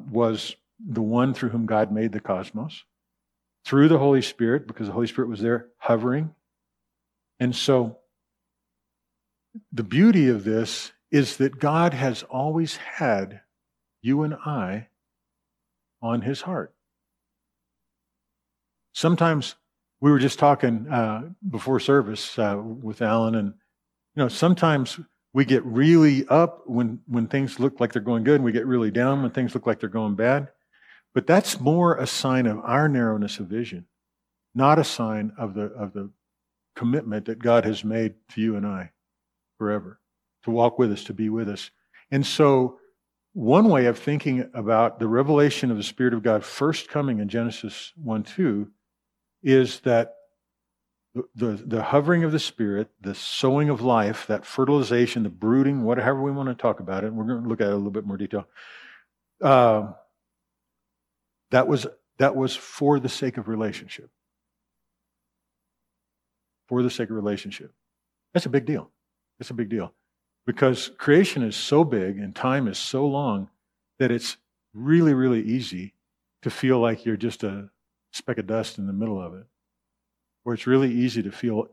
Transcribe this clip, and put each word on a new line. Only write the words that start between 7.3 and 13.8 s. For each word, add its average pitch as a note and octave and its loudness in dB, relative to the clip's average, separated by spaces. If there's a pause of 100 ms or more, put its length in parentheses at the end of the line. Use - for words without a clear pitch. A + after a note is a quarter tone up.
And B2 0
so B2 0 (1700)
the A#2+ -6
beauty D#3 4
of A2 2
this A2 -2 (180)
is C#3+ 2
that C3+ -2
God D#3 2
has B2+ -4
always D#3 -4
had G#2+ -4 (600)